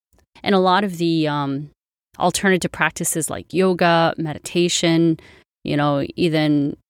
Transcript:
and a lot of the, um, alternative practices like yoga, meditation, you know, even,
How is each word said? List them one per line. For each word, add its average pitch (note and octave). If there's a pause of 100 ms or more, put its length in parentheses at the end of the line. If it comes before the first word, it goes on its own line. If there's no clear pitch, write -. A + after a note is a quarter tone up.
(420)
and G3+
a F#3
lot F#3
of F3+
the, E3
um, D3 (480)
alternative F#3
practices D#3+
like -
yoga, E3+
meditation, E3 (440)
you -
know, D3 (100)
even, D3+ (120)